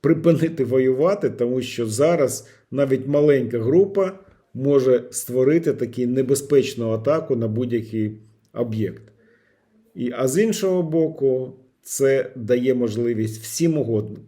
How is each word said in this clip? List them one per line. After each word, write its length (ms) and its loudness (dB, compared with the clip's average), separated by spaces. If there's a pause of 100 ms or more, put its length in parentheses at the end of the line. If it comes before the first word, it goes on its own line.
припинити 640 2
воювати, 680 2
тому 320 -2
що 240 -6
зараз 640 0 (240)
навіть 360 0
маленька 520 2
група 600 2 (340)
може 580 4
створити 600 0
таку 280 -6
небезпечну 880 0
атаку 460 0
на 120 -2
будь-який 680 -4 (360)
об'єкт. 500 -4 (920)
І, 200 -6
а 120 0
з 160 2
іншого 400 0
боку, 720 -2 (280)
це 540 0
дає 380 0
можливість 680 -2
всім 360 -2
угодно, 400 -2 (100)